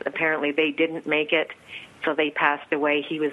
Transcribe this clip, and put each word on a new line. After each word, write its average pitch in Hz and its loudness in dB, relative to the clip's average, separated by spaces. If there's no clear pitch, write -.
Apparently 156 0
they 151 2
didn't 160 0
make 151 0
it, 156 2
so 156 2
they 151 2
passed 147 0
away. 147 2
He 160 -4
was 147 0